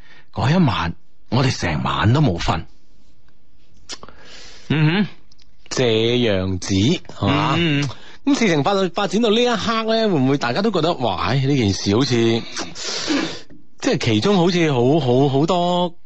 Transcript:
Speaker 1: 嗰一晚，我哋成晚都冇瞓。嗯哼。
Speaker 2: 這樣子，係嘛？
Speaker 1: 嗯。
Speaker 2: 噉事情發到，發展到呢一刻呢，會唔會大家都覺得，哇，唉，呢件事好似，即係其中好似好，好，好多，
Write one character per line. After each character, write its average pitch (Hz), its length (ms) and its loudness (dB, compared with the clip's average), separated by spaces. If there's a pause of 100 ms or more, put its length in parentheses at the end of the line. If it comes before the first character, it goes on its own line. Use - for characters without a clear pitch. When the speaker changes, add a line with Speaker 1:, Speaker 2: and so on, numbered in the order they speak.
(320)
Speaker 1:
嗰 113 180 0
一 170 140 4
晚， 123 300 0 (340)
我 120 160 2
哋 127 120 2
成 76 260 -4
晚 67 320 2
都 156 80 4
冇 107 180 2
瞓。 - 220 0 (2000)
嗯 160 180 2
哼。 175 200 2 (640)
Speaker 2:
這 131 140 0
樣 110 760 2
子， - 160 -4
係 104 520 0
嘛？ 98 300 2
Speaker 1:
嗯。 147 320 0 (360)
Speaker 2:
噉 277 140 2
事 233 100 2
情 151 140 2
發 196 120 2
到， 196 200 2
發 202 140 0
展 180 140 0
到 226 80 4
呢 226 120 4
一 240 40 4
刻 226 260 0 (120)
呢， 226 240 2
會 175 100 2
唔 131 100 4
會 139 100 4
大 127 140 -2
家 160 100 -2
都 226 80 2
覺 185 120 0
得， 170 120 2
哇， 110 220 -2 (120)
唉， 120 80 2
呢 139 200 2
件 104 160 4
事 98 240 0
好 127 60 4
似， 123 120 0 (1700)
即 277 100 0
係 196 80 2
其 107 220 2
中 202 160 4
好 170 140 4
似 170 200 2
好， 131 300 4
好， 131 300 4
好 139 160 2
多， 175 480 2 (120)